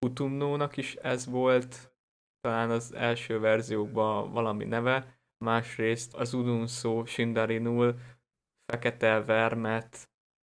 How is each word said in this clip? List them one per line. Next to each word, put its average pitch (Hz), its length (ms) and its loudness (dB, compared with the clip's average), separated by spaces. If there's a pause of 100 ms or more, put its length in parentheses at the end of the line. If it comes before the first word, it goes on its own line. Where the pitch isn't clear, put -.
Utumnónak 143 720 -2
is - 180 -6
ez 127 300 -2
volt, 127 680 0 (460)
talán 117 300 0
az 117 240 -2
első 117 460 -2
verziókban 107 920 2
valami 107 340 -2
neve, 123 520 0 (280)
másrészt 117 680 0
az 123 200 -4
Udun 120 340 0
szó 113 380 -2
Sindarinul 117 920 2 (720)
fekete 117 520 2
vermet, 113 840 0 (380)